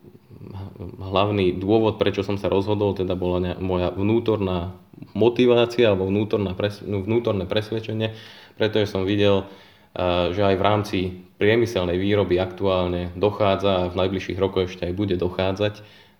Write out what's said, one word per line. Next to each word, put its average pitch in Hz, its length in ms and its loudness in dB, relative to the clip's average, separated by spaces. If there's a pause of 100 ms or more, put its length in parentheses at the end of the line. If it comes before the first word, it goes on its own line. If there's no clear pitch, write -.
(960)
hlavný 98 560 2
dôvod, 104 480 2
prečo 98 240 0
som 101 160 -4
sa 92 80 -2
rozhodol, 98 480 0
teda 92 160 -2
bola 90 300 0
ne-, 87 180 -4
moja 90 320 0
vnútorná 98 800 0 (400)
motivácia 120 800 4
alebo 95 160 0
vnútorná 101 480 0
pres-, 101 240 -4
no, 98 240 -4
vnútorné 110 400 0
presvedčenie, 110 680 -4 (420)
pretože 107 320 0
som 95 160 -2
videl, 101 380 2
e, 87 880 -4
že 101 80 -2
aj 98 160 4
v 92 80 -2
rámci 101 320 0 (400)
priemyselnej 101 640 2
výroby 98 400 2
aktuálne 90 720 -2
dochádza 98 720 2
a 87 60 -2
v 92 80 -4
najbližších 92 420 -2
rokoch 95 300 0
ešte - 180 -6
aj 90 60 -4
bude 101 240 -2
dochádzať 95 640 -2 (360)